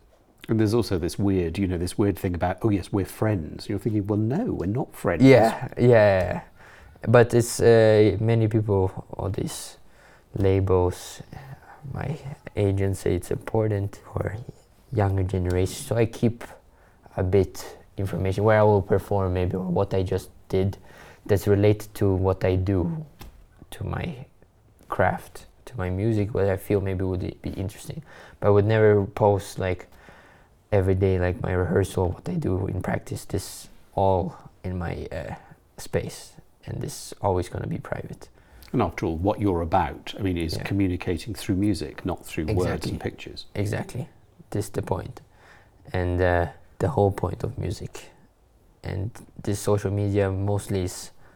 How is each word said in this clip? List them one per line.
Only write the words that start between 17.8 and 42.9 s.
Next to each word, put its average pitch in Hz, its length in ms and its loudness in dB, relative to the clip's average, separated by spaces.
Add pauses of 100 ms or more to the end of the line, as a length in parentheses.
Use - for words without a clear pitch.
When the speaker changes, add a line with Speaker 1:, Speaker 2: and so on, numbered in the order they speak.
Speaker 2:
information 95 480 -2
where 107 140 6
I 107 40 6
will 104 200 6
perform 95 520 0
maybe, 92 220 0
or 92 80 -4
what 92 300 0
I 95 80 2
just 92 280 -4 (180)
did 95 280 0 (500)
that's 98 200 2
related 104 480 4
to 98 200 2
what 92 300 0
I 95 120 2
do, 95 480 0 (680)
to - 140 -12
my 139 420 -8 (640)
craft, - 580 -2 (200)
to - 100 -16
my 92 140 -4
music, 104 440 0
what 95 120 2
I 98 100 0
feel 101 240 0
maybe 95 240 -2
would 92 380 -4
be 76 80 -6
interesting. - 520 -10 (380)
But 104 80 2
I - 20 8
would 101 160 6
never 107 380 6
post, 101 540 0
like, 92 280 -4 (840)
every 98 220 4
day, 95 240 2
like, 90 240 0
my 92 100 -2
rehearsal, 92 580 0
what - 180 -10
I 180 60 -6
do 95 320 -2
in 92 160 -4
practice. - 420 -6
This - 440 -8 (260)
all 95 420 0 (280)
in 92 140 -6
my, - 340 -8
uh, - 220 -10 (420)
space, - 560 -8 (340)
and - 140 -8
this - 120 -8
is - 280 -14
always 90 280 0
gonna - 180 -8
be 110 120 -4
private. - 500 -10 (440)
Speaker 1:
And 127 100 0
after 92 240 -2
all, 82 100 -2
what 98 240 -2
you're 92 220 0
about, 82 560 -2
I - 40 -6
mean, 92 140 -2
is 82 180 -4
Speaker 2:
Yeah. - 80 -6
Speaker 1:
communicating 95 720 -2
through - 220 -2
music, 90 480 -2
not 87 200 -6
through - 220 -6
words 92 140 0
Speaker 2:
Exactly. - 320 -2